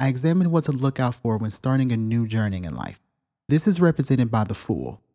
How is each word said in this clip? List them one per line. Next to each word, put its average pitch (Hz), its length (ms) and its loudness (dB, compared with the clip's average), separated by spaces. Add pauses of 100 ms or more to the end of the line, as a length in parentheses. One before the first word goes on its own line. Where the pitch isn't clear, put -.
I 135 80 2
examined 165 440 0
what 165 120 2
to 151 80 -2
look 135 260 -2
out 123 160 0
for 110 220 -2
when 107 140 -4
starting 131 420 0
a 113 60 0
new 113 280 0
journey 107 380 -2
in 78 100 -8
life. - 240 -12 (480)
This 156 220 2
is 180 100 2
represented 139 520 2
by 110 140 2
the 107 100 -6
Fool, 65 480 -6 (120)